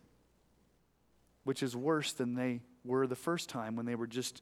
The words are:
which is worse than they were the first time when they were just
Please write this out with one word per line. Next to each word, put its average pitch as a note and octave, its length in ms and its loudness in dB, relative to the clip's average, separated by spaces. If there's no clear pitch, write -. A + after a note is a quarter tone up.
which C3+ 180 0
is B2 140 0
worse D3 380 2
than B2 200 0
they B2 280 0
were C3 240 2
the B2+ 80 -2
first E3+ 360 0
time A2+ 260 -4
when A#2 80 -2
they A#2+ 100 0
were A#2 120 -2
just B2 360 -4